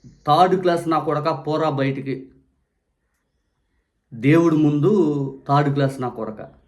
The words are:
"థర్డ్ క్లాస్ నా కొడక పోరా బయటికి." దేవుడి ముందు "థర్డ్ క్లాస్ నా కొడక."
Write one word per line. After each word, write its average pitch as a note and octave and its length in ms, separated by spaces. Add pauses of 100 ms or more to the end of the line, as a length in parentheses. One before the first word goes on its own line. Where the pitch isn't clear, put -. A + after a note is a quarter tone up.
"థర్డ్ F3+ 540
క్లాస్ E3+ 280
నా D#3+ 100
కొడక D3+ 480
పోరా D3+ 240
బయటికి." C3+ 580 (1900)
దేవుడి D#3 420
ముందు D3 340 (580)
"థర్డ్ C#3+ 260
క్లాస్ C#3 260
నా B2 80
కొడక." A2 400 (200)